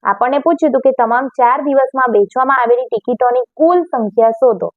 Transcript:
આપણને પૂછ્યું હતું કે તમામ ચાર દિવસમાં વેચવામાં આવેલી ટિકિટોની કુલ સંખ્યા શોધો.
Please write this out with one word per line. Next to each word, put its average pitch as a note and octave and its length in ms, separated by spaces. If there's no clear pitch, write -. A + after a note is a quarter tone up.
આપણને B3+ 420
પૂછ્યું E4 260
હતું B3+ 140
કે C4+ 60
તમામ A#3+ 240
ચાર B3 200
દિવસમાં C4 480
વેચવામાં G#3 460
આવેલી A#3+ 280
ટિકિટોની B3 560
કુલ E4+ 200
સંખ્યા A3+ 500
શોધો. A3+ 360